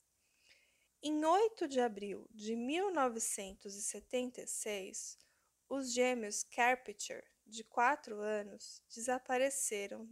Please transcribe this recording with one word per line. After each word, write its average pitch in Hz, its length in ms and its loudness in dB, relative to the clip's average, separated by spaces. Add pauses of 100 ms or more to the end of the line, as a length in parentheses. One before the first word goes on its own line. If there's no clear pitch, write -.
(1040)
Em 302 220 2
oito 381 420 4
de 269 140 2
abril 202 500 -2
de 214 240 -6
mil 311 380 0
novecentos 226 840 -2
e 208 60 -8
setenta 247 600 -4
e - 40 -14
seis, 208 720 -6 (500)
os 262 240 -2
gêmeos 240 520 2
Carpenter, - 840 0 (200)
de 220 180 -12
quatro 240 560 2
anos, 208 640 -6 (100)
desapareceram 233 1160 0